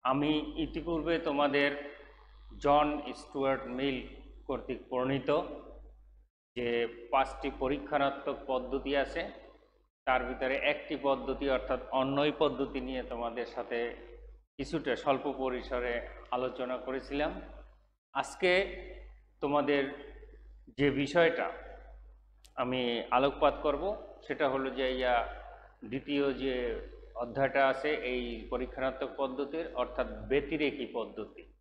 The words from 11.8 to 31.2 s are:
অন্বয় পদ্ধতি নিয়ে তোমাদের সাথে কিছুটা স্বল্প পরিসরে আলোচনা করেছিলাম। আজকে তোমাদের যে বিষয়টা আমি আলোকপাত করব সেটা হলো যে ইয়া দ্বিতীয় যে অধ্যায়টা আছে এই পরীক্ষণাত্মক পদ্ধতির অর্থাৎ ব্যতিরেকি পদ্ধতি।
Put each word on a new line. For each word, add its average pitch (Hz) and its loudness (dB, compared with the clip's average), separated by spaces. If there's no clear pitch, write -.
অন্বয় 139 4
পদ্ধতি 139 2
নিয়ে 127 -4
তোমাদের 117 -4
সাথে 120 -4
কিছুটা 139 -2
স্বল্প 135 2
পরিসরে 123 -2
আলোচনা 127 -2
করেছিলাম। 143 -4
আজকে 180 2
তোমাদের 143 2
যে 139 6
বিষয়টা 131 4
আমি 123 0
আলোকপাত 139 6
করব 156 0
সেটা 143 2
হলো 131 0
যে 127 0
ইয়া 123 2
দ্বিতীয় 139 0
যে 123 -2
অধ্যায়টা 135 4
আছে 131 2
এই 123 -2
পরীক্ষণাত্মক 131 -2
পদ্ধতির 139 -2
অর্থাৎ 123 -2
ব্যতিরেকি 143 0
পদ্ধতি। 107 -8